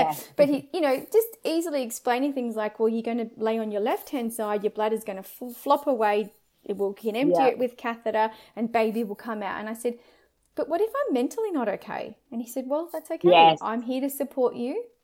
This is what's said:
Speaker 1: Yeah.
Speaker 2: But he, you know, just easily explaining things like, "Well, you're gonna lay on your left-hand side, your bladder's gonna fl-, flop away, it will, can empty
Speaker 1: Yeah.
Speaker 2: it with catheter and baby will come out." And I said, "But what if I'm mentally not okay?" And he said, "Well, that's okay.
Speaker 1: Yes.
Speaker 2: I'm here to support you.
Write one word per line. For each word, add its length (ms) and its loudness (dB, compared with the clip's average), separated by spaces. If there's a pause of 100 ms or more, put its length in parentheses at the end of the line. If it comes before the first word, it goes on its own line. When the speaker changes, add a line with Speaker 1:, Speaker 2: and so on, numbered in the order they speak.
(120)
Speaker 1:
Yeah. 40 -6 (200)
Speaker 2:
But 140 6
he, 240 -2
you 80 -2
know, 300 0
just 320 2
easily 400 0
explaining 500 -2
things 220 -4
like, 240 -4
"Well, 100 4
you're 140 0
gonna 340 -4
lay 200 0
on 140 -4
your 100 -2
left-hand 520 -2
side, 300 -2
your 80 0
bladder's 320 -2
gonna 200 -10
fl-, 260 -14
flop 380 0
away, 460 2 (300)
it 140 -6
will, 160 0
can 220 -4
empty 260 4
Speaker 1:
Yeah. 60 6
Speaker 2:
it 100 2
with 200 -2
catheter 540 -2 (240)
and 160 -4
baby 320 2
will 120 -6
come 260 -10
out." 180 -6
And 80 -8
I 60 -8
said, 240 -4 (560)
"But 160 -4
what 120 0
if 100 0 (160)
I'm 60 0
mentally 380 -2
not 180 -2
okay?" 480 -8 (140)
And 120 -6
he 40 -12
said, 200 -8
"Well, 260 -4
that's 160 -10
okay. 200 2
Speaker 1:
Yes. 320 10
Speaker 2:
I'm 220 -4
here 180 -4
to 80 -2
support 460 -2
you. 280 -6 (200)